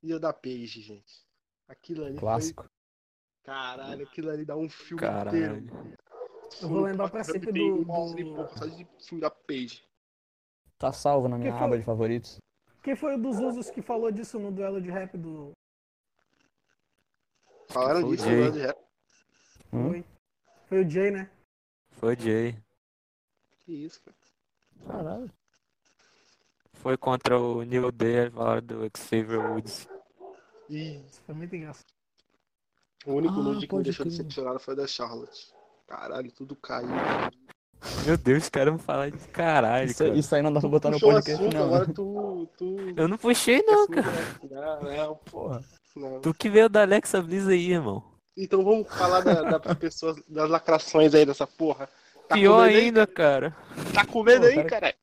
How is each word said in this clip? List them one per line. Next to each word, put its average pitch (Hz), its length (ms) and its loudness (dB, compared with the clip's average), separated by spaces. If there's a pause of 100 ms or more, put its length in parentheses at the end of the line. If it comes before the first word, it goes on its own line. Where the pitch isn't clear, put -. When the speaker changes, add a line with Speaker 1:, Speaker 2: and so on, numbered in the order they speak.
Speaker 1:
E 160 120 -8
o 160 60 -6
da 156 120 -4
Paige, 117 500 -12
gente. 104 440 -20 (420)
Aquilo 156 380 -14
ali 139 80 -12
foi 147 80 -12
Speaker 2:
Clássico. - 480 -4 (760)
Speaker 1:
Caralho, 135 640 -12
aquilo 160 220 -12
ali 151 160 -10
dá 151 100 -10
um 160 140 -8
filme - 320 -14
Speaker 3:
Caralho. 104 560 -2
Speaker 1:
inteiro. 110 400 -16 (640)
Speaker 4:
Eu 170 80 -10
vou 160 120 0
lembrar 196 280 -2
pra - 140 -10
Speaker 1:
Trump 156 120 -8
Speaker 4:
sempre 214 160 -8
Speaker 1:
tem 196 220 0
Speaker 4:
do, 165 80 -2
Speaker 1:
uma 170 180 -4
hora 170 220 -8
e - 20 -8
Speaker 4:
do 156 120 -12
Speaker 1:
pouco 151 240 -12
só 151 60 -10
de 165 220 -16 (120)
filme 165 220 -14
da 151 80 -2
Paige. - 540 -12 (960)
Speaker 2:
Tá 135 160 -4
salvo 139 340 0
na 123 80 -4
Speaker 4:
Que 120 80 -6
Speaker 2:
minha - 140 -6
Speaker 4:
foi 127 100 -4
Speaker 2:
aba 120 100 0
de 110 60 -6
favoritos. 113 540 -4 (440)
Speaker 4:
Quem 269 140 -4
foi 277 200 -6
o 233 60 -4
dos 240 180 -4
Usos 247 300 -6
que - 120 -12
falou 226 300 -4
disso 220 280 -10
no 202 140 -8
duelo 196 280 -6
de 180 80 -10
rap 190 280 -10
do 156 340 -14 (2250)
Speaker 1:
Falaram 135 320 0
Speaker 3:
Foi - 80 -2
o - 60 0
Speaker 1:
disso 110 120 -6
Speaker 3:
Jay. 117 80 4
Speaker 1:
no 123 60 4
duelo 151 120 2
de 151 60 -6
rap? 139 180 -6 (960)
Speaker 2:
Hum? 120 160 -2
Speaker 4:
Foi. 175 160 -8 (640)
Foi 190 180 0
o 165 40 -4
Jay, 190 220 -2
né? 190 200 -10 (600)
Speaker 3:
Foi 113 240 -2
o 120 40 -18
Jay. 113 380 -2 (1040)
Speaker 1:
Que 175 120 -18
isso, 156 300 -16
cara. - 140 -20 (680)
Speaker 2:
Caralho. 196 440 -12 (1400)
Speaker 3:
Foi 131 240 -4
contra 123 420 0
o 120 240 -4
New 127 280 -2
Day, 120 400 0
falaram 117 300 -2
do 113 360 -10
Xavier 113 420 -2
Woods. 110 480 -8 (840)
Speaker 1:
Ih. 151 360 -12
Speaker 4:
Isso - 160 -20
foi 151 140 -16
muito 175 200 -12
engraçado. 156 300 -16 (1200)
Speaker 1:
O 139 80 -4
único 165 260 0
Speaker 2:
Ah, - 40 -2
Speaker 1:
nude 208 240 -2
que - 60 -8
me 190 60 -2
Speaker 2:
pode 180 40 -2
Speaker 1:
deixou 165 220 -6
Speaker 2:
crer. 165 120 -6
Speaker 1:
decepcionado 131 420 -8
foi 135 140 -10
o 135 40 -6
da 139 100 -6
Charlotte. 117 640 -12 (340)
Caralho, - 440 -12
tudo 135 240 -16
caiu. 123 320 -10 (1160)
Speaker 3:
Meu 160 120 4
Deus, 143 260 4
os - 60 -8
caras 147 240 2
não 160 60 -6
falam 139 300 -4
de 147 200 -16
caralho, 131 600 2
Speaker 2:
Isso 123 140 0
aí, 156 60 4
Speaker 3:
cara. 123 100 2
Speaker 2:
isso 151 160 0
aí 143 60 4
não 147 120 2
dá 147 60 2
pra 147 100 0
Speaker 1:
Tu - 20 0
Speaker 2:
botar 147 180 2
no 151 60 0
Speaker 1:
puxou 208 140 8
o - 40 8
Speaker 2:
podcast, 214 280 2
Speaker 1:
assunto, 453 160 0
Speaker 2:
não, - 80 2
Speaker 1:
agora - 220 2
Speaker 2:
né? 160 80 -4
Speaker 1:
tu, 196 520 -6 (100)
tu 185 180 -6 (200)
Speaker 3:
Eu 160 120 2
não 202 100 -2
puxei, 240 460 2
não, 415 200 6
Speaker 1:
assunto, 339 120 -2
Speaker 3:
cara. - 160 0
Speaker 1:
né? 147 680 -8 (140)
Não, 151 120 -4
não. 156 100 -8
Speaker 2:
Porra. - 460 -10 (320)
Speaker 1:
Não. 135 260 -10
Speaker 3:
Tu 160 120 -2
que - 160 -4
veio 220 200 8
da 208 140 6
Alexa 202 380 2
Bliss 185 260 -2
aí, 180 240 2
irmão. 120 320 -2 (340)
Speaker 1:
Então 190 260 2
vamos 214 240 2
falar 185 340 2
da, 165 360 2
das 160 200 -2
pessoas, 160 500 -6
das 156 220 -2
lacrações 156 640 6
aí 151 120 10
dessa 139 220 -2
porra. 143 400 -2 (420)
Tá - 60 4
Speaker 3:
Pior 202 240 10
Speaker 1:
com 233 60 10
medo 214 120 8
aí, 226 80 6
Speaker 3:
ainda, 220 220 4
Speaker 1:
cara? 143 440 2
Speaker 3:
cara. - 420 -12
Speaker 1:
Tá 202 120 4
com 233 180 -4
medo 240 180 10
Speaker 2:
Pô, 240 60 10
Speaker 1:
aí, 262 80 8
Speaker 2:
cara. 302 140 0
Speaker 1:
cara? 196 340 -2